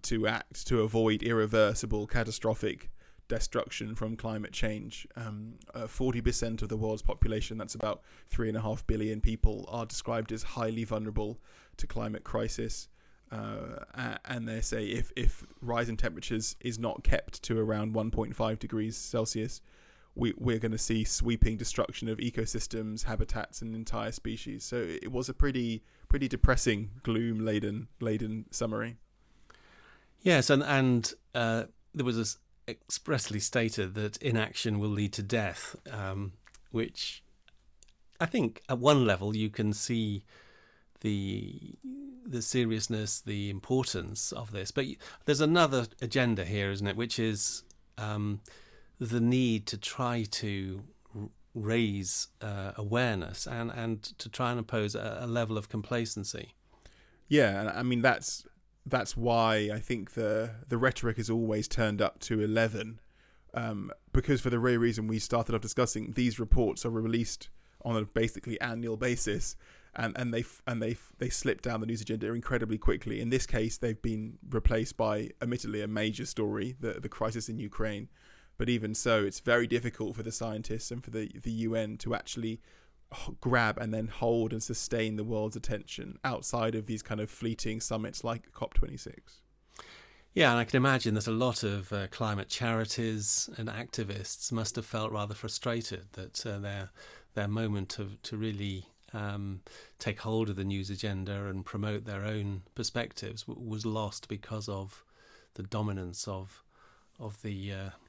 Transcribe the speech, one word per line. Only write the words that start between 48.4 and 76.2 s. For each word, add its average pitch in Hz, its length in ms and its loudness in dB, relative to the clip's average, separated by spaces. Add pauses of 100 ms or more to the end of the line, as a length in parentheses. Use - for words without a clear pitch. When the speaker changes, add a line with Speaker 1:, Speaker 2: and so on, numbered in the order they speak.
Speaker 2:
the 117 240 0
need 117 460 4
to 110 100 -6
try 120 540 -2
to 98 500 -4 (340)
r-, 104 140 -8 (240)
raise, 107 760 0 (120)
uh, 101 360 -6
awareness 107 680 0
and, 117 240 -6
and 113 320 -4 (160)
to - 100 -10
try 120 220 -2
and 120 80 0
impose 110 380 -2
a, 107 260 -6
a 123 60 -4
level 117 280 0
of 104 140 -4
complacency. 110 840 -4 (720)
Speaker 1:
Yeah, 113 320 6
and 107 100 0
I 120 140 -2
mean, 123 180 2
that's, - 460 2 (400)
that's 127 300 0
why 113 560 4
I 107 60 -4
think 113 320 -4
the, 110 400 0 (180)
the 120 80 2
rhetoric 120 400 2
is 107 100 -2
always 110 400 2
turned 107 360 2
up - 160 0
to 110 220 0
eleven, 110 580 0 (560)
um, 110 340 -4 (240)
because 135 280 4
for 123 100 2
the 120 80 4
very 123 180 4
reason 113 300 2
we 113 100 0
started 117 380 0
off 104 60 0
discussing, 110 500 0
these 120 280 2
reports 117 460 4
are 117 60 0
released 113 580 0 (340)
on 117 140 0
a 107 80 0
basically 113 560 -2
annual 117 340 -2
basis, 120 600 0 (400)
and, 117 200 -2
and 123 160 -2
they 113 100 0
f-, - 260 -12
and 117 160 -2
they 113 80 0
f-, - 260 -8
they 127 120 -2
slip - 340 0
down 117 160 -2
the 110 80 -2
news 113 140 -2
agenda 107 300 -2
incredibly 117 460 0
quickly. 110 440 2
In 117 100 -2
this 127 160 2
case, 110 280 2
they've 113 280 -2
been 110 340 -4 (140)
replaced 113 460 2
by, 107 340 0 (100)
admittedly, 117 400 -2
a 104 60 -4
major 107 400 0